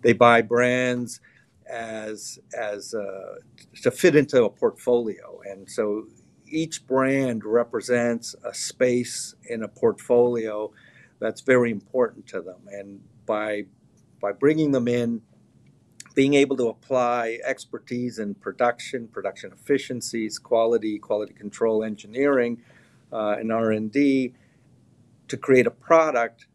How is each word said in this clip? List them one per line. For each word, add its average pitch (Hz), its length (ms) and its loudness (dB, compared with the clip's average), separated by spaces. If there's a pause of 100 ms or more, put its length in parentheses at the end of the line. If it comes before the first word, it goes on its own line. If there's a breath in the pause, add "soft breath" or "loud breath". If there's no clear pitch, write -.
They 120 100 6
buy 117 300 8
brands 123 760 0 (480 soft breath)
as, 110 720 -12 (180)
as, 104 360 -8
uh, 98 420 -10 (440)
to 120 120 2
fit 165 240 4
into 135 260 4
a 104 80 2
portfolio. 120 960 -2
And 98 220 -16
so 107 380 -4 (400)
each 160 360 -6
brand 131 600 0
represents 120 1000 -2
a 113 100 -10
space - 840 -2 (120)
in 113 140 -6
a 104 60 -8
portfolio 113 1040 0 (480 soft breath)
that's 110 220 -6
very 123 280 4
important 110 560 -4
to 95 140 -8
them. 90 180 -16 (140)
And 101 280 -16 (240)
by, 107 420 -4 (540)
by 101 120 -4
bringing 147 400 2
them 120 160 0
in, 117 340 -2 (920)
being 139 180 4
able 139 220 4
to 120 140 0
apply 120 760 -2
expertise 123 720 -8
in 104 160 -6
production, 117 720 -4
production 98 460 -10
efficiencies, 120 880 -4
quality, 113 580 0
quality 107 360 -6
control, 110 500 -2
engineering, 120 760 -2 (520 soft breath)
uh, 107 260 -2
and 113 140 -4
R 113 180 0
and 107 220 -2
D 135 420 2 (960 soft breath)
to - 80 -6
create 127 320 4
a - 20 0
product 156 840 2